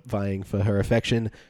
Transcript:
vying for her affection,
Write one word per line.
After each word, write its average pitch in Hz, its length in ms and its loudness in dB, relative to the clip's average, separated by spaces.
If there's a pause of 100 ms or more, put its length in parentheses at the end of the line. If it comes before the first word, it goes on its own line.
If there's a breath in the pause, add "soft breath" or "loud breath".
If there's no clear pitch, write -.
vying 98 360 -2
for 101 200 -2
her 101 180 2
affection, 117 500 0 (200 soft breath)